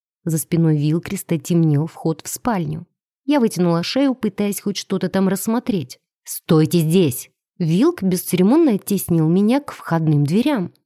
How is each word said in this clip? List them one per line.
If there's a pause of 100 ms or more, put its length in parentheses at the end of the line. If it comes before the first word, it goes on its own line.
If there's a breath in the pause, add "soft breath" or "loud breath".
(240)
За
спиной
Вилкриста
темнел
вход
в
спальню. (380)
Я
вытянула
шею,
пытаясь
хоть
что-то
там
рассмотреть. (260)
«Стойте
здесь!» (280)
Вилк
бесцеремонно
оттеснил
меня
к
входным
дверям. (140)